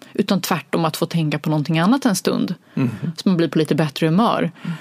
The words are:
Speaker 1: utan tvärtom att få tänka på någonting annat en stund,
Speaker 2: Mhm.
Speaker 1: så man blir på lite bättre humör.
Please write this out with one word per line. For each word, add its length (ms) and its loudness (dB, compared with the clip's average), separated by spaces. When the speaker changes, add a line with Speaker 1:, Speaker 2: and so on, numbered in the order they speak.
Speaker 1:
utan 280 0
tvärtom 440 -2
att 120 -2
få 80 -2
tänka 340 -2
på 100 -4
någonting 300 0
annat 260 2
en 100 2
stund, 400 -2
Speaker 2:
Mhm. 160 0
Speaker 1:
så 120 0
man 80 4
blir 100 2
på 120 -2
lite 160 2
bättre 320 0
humör. 440 2